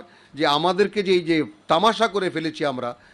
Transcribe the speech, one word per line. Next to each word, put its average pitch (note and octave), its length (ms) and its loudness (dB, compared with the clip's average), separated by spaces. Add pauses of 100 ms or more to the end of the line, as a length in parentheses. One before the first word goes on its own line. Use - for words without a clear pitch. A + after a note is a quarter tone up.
(340)
যে D3 140 0
আমাদেরকে F#3 560 2
যে, F#3 80 0
এই F3+ 100 4
যে D#3+ 220 0 (240)
তামাশা G#3 400 2
করে F#3 220 -4
ফেলেছি D#3 360 -6
আমরা, B2 300 -6 (180)